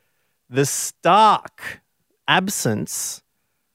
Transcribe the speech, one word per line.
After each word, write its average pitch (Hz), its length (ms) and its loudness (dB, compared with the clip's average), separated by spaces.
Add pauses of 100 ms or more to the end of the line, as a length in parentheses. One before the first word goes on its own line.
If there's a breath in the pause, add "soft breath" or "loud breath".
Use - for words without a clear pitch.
(500)
the 127 160 0
stark - 1120 0 (460)
absence - 960 -4 (520)